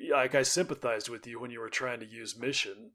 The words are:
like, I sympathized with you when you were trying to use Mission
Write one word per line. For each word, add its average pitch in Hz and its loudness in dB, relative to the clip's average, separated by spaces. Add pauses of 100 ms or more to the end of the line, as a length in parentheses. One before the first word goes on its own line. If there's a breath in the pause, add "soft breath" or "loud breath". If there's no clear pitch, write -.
(100)
like, 131 4
I 139 8
sympathized 127 2
with 113 -8
you 117 -10
when 120 -8
you 117 -10
were 110 -6
trying 123 -2
to 113 -10
use 113 -10
Mission 113 -2